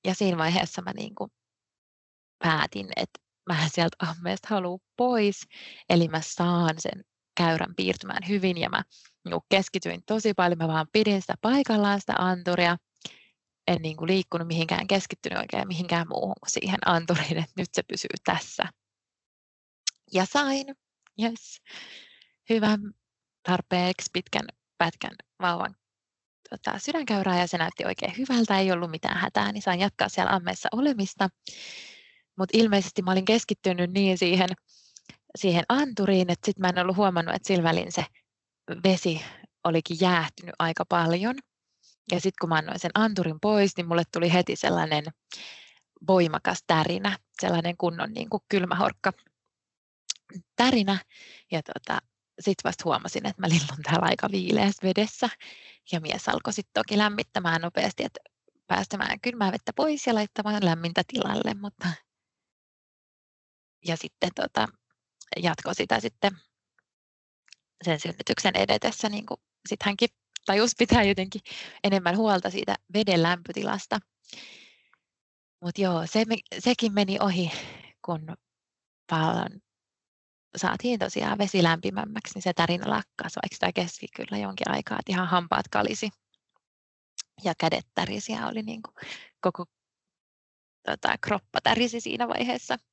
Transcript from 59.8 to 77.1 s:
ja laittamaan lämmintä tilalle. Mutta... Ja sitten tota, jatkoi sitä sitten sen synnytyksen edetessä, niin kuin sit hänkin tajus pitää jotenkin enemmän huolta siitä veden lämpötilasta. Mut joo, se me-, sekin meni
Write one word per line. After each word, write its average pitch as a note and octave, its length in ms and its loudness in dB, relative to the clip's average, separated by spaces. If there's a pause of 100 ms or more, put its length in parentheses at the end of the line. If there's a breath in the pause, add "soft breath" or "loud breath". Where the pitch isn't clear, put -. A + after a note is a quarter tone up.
ja A#3 80 2
laittamaan G#3 500 -2
lämmintä E3+ 420 2
tilalle. - 480 -2
Mutta... G3+ 340 -6 (2000)
Ja E3 120 -2
sitten - 380 -4
tota, - 340 -2 (680)
jatkoi E3+ 380 -2
sitä G#2+ 260 0
sitten D3+ 320 -2 (1500)
sen D#3 160 0
synnytyksen - 560 -2
edetessä, G#3+ 520 0
niin G#3 180 -6
kuin - 140 -8 (280)
sit - 140 -6
hänkin G#3 260 0 (380)
tajus G#3 320 2
pitää A#3+ 240 6
jotenkin G3 380 0 (440 loud breath)
enemmän F#3+ 320 2
huolta G3+ 340 2
siitä - 240 -4 (200)
veden G3 280 4
lämpötilasta. F3 760 -2 (1600 loud breath)
Mut F3 180 -6
joo, F3 280 2
se A3 180 2
me-, - 340 -4
sekin A#3 360 2
meni G3 260 2